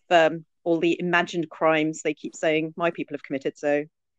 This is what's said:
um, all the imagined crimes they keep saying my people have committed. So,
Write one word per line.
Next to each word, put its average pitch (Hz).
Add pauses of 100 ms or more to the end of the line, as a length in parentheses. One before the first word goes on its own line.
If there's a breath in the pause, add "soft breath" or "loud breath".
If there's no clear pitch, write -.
um, 165 (220)
all 170
the 170
imagined 175
crimes 156
they 160
keep -
saying 160
my 170
people 156
have -
committed. 143
So, 147 (460)